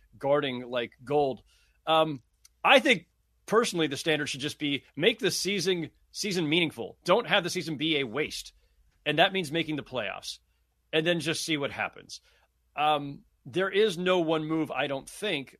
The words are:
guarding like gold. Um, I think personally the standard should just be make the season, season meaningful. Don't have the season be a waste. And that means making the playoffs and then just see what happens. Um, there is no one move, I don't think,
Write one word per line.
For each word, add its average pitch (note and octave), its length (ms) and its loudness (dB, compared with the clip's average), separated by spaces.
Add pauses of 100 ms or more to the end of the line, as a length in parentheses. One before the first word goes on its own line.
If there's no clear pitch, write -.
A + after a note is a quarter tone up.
(180)
guarding C3+ 500 0
like A#2+ 240 -4 (120)
gold. C#3 380 0 (440)
Um, D#3+ 340 2 (440)
I B3+ 160 8
think A#3 260 2 (400)
personally F3+ 400 2
the C3+ 100 -4
standard D3 320 0
should C3+ 120 -6
just C#3 180 -6
be C#3+ 240 -2 (140)
make G3 240 2
the F#3 100 0
season, F3+ 600 -2 (200)
season F3+ 380 -2
meaningful. D3 560 -2
Don't F3 240 4
have F#3 160 4
the F3+ 60 -4
season D#3+ 260 -6
be D#3 220 0
a C#3 60 -2
waste. B2 480 -6 (520)
And D3+ 160 2
that F#3+ 120 4
means E3+ 200 -2
making D#3 240 -2
the B2+ 80 -6
playoffs G2+ 560 -8 (520)
and D#3 140 2
then F3 140 2
just D3 240 -4
see D#3+ 120 -2
what C#3 140 -2
happens. - 500 -8 (540)
Um, D3 460 0 (240)
there F3+ 260 -2
is G3 260 2
no F3+ 220 2
one D#3+ 260 0
move, D#3 280 -2
I C#3 160 -2
don't C3+ 200 -8
think, D#3+ 520 -6